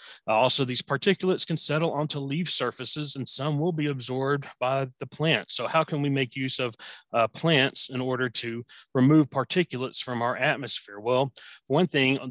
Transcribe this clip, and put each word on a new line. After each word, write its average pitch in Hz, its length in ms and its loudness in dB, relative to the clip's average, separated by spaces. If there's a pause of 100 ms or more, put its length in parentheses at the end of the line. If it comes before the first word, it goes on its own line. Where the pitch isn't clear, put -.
(300)
Uh, - 20 2
also, 127 320 4
these 123 180 -2
particulates 185 640 0
can 165 120 -4
settle 156 340 0
onto 147 280 -4
leaf 143 300 -4
surfaces, 135 680 -2
and 120 100 -6
some 143 320 0
will 170 140 0
be 151 140 -2
absorbed 135 600 -2 (100)
by 135 300 0 (140)
the 135 60 -10
plant. 151 440 0
So 117 160 -2
how 160 160 2
can 147 180 -2
we 143 80 0
make 135 280 -2
use 131 220 -4
of, 123 140 -4 (380)
uh, 113 160 4
plants 143 600 2
in 131 100 -6
order 127 300 -2
to 117 340 -6 (300)
remove 139 360 6
particulates 131 720 -2
from 120 200 -4
our 120 160 -2
atmosphere? 120 640 -4
Well, 127 340 2
for - 400 -10
one 175 120 4
thing, 135 300 2 (140)